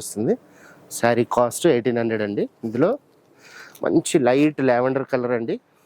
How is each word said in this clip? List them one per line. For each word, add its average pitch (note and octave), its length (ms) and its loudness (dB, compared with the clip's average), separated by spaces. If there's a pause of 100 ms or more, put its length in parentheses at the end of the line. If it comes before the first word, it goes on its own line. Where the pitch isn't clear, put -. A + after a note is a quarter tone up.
వస్తుంది. A#2 340 -4 (640)
శారీ A#2 260 2 (120)
కాస్ట్ A#2+ 380 0
ఎయిటీన్ A#2+ 260 0
హండ్రెడ్ A2 260 -2
అండి. A2 180 -4 (220)
ఇందులో B2 240 0 (960)
మంచి - 320 0 (120)
లైట్ D3 320 2 (100)
లావెండర్ C3 420 0
కలర్ B2 260 -2
అండి, B2 180 -4 (300)